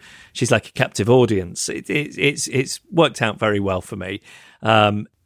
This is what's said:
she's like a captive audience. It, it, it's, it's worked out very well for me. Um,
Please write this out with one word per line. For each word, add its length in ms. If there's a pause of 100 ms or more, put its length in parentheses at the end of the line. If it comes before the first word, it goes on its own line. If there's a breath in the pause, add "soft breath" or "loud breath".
(320 loud breath)
she's 180
like 180
a 40
captive 360
audience. 600
It, 200
it, 300
it's, 300
it's 320 (100)
worked 320
out 160
very 220
well 220
for 140
me. 260 (400 loud breath)
Um, 440 (200)